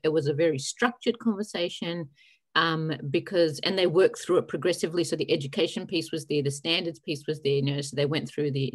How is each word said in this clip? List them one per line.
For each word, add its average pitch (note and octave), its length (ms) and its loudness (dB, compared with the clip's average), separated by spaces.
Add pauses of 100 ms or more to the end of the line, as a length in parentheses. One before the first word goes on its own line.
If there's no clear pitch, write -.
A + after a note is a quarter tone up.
it D#3+ 60 2
was D3+ 180 2
a D3+ 60 2
very D3+ 260 2
structured A#3+ 580 -2
conversation, F3 880 -4 (480)
um, D#3+ 380 2 (160)
because, E3 540 2
and F#3+ 140 0
they F3+ 100 4
worked D#3+ 320 4
through F3 180 0
it - 100 2
progressively. E3+ 560 0
So D#3+ 120 -2
the D#3 160 -2
education D#3+ 560 -2
piece E3 240 -4
was D#3+ 160 -6
there, D3 160 0
the C#3 80 0
standards E3 480 -2
piece D3 280 -8
was D#3 140 -4
there, C#3 120 2
you C#3 100 2
know, C#3+ 180 0
so - 140 -10
they C#3+ 100 2
went D3 240 -2
through D3 220 -2
the, C3+ 220 -2